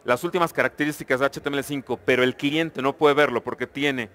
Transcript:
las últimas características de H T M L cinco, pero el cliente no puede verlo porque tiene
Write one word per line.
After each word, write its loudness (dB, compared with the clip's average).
las 0
últimas -2
características -2
de 2
H -4
T -6
M -4
L -2
cinco, -6
pero 4
el 2
cliente -2
no 0
puede 4
verlo 2
porque -8
tiene -4